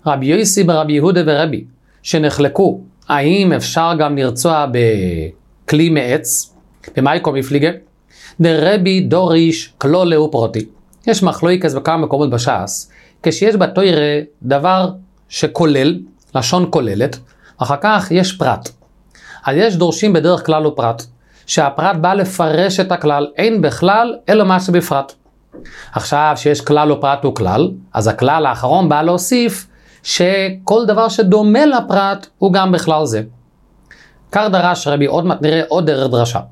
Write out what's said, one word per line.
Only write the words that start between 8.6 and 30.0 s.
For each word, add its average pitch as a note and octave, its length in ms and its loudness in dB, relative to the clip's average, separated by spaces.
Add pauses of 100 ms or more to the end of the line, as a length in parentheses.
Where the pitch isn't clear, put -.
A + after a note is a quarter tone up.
דוריש E3 760 0
כלולה E3 440 2
ופרוטי. A2+ 440 -2 (420)
יש G3 160 0
מחלוקת F3 500 0
בכמה E3 240 -2
מקומות D3 320 -2
בש"ס, A#2 640 -4 (320)
כשיש G3 320 0
בתורה D#3+ 640 0 (240)
דבר F3+ 460 0 (400)
שכולל, D#3 720 0 (360)
לשון F3 340 0
כוללת, A#2+ 500 -2 (380)
אחר C#3 240 -2
כך G#3 300 0
יש F#3 220 0
פרט. B2 360 -4 (760)
אז C3+ 120 -2
יש G3+ 180 2
דורשים F3 380 0
בדרך E3+ 320 2
כלל D#3 220 0
ופרט, A#2 360 -2 (420)
שהפרט D#3 500 0
בא F3 180 0
לפרש F#3 680 0
את F#3+ 120 -2
הכלל, D3 360 0 (100)
אין G#3+ 240 0
בכלל G3 540 0 (140)
אלא G#3+ 140 4
מה F#3 160 2
שבפרט. F3 540 -2 (800)
עכשיו D3 420 0
שיש D3 260 0
כלל D3 300 2
ופרט C#3 320 -2
הוא C3+ 120 -2
כלל, A2+ 360 0 (220)
אז G#2+ 140 0
הכלל C#3+ 380 0
האחרון C3 440 0
בא D3 120 2
להוסיף F3+ 680 -2 (360)